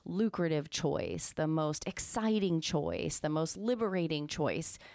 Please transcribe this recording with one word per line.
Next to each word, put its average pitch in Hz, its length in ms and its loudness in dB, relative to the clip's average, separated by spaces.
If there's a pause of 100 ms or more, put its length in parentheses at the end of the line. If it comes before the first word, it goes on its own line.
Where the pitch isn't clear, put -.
lucrative 170 640 0
choice, - 680 -2
the 156 120 0
most 156 400 0
exciting 202 720 2
choice, 147 600 0
the 151 100 0
most 160 260 0
liberating 190 720 0
choice, - 500 0 (160)